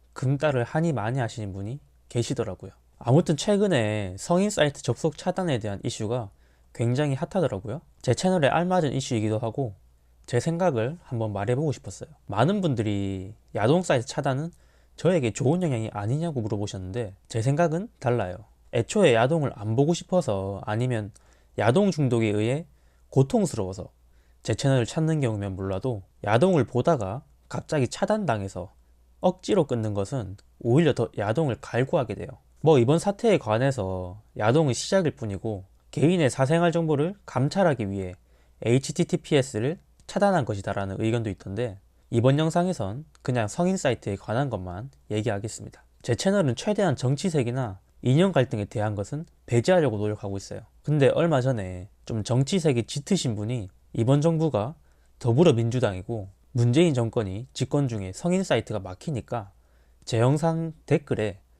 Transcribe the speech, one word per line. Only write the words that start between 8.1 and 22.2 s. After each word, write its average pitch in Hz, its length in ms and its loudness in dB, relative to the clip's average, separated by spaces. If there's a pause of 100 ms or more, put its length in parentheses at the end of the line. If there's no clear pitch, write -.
채널에 180 340 2
알맞은 175 460 2
이슈이기도 107 460 -2
하고 117 360 -6 (500)
제 123 140 -2
생각을 165 600 0
한번 110 320 -4
말해보고 123 380 -2
싶었어요. - 380 -12 (180)
많은 151 340 2
분들이 101 760 -2 (200)
야동 131 260 2
사이트 139 240 0
차단은 143 460 -4 (440)
저에게 151 360 2
좋은 147 300 0
영향이 123 300 -2
아니냐고 135 500 -4
물어보셨는데 101 760 -6 (120)
제 113 140 -4
생각은 160 480 0 (100)
달라요. 110 380 -2 (360)
애초에 139 400 4
야동을 135 420 2
안 107 200 -4
보고 143 180 4
싶어서 101 720 -2
아니면 110 460 -2 (460)
야동 147 340 4
중독에 120 360 2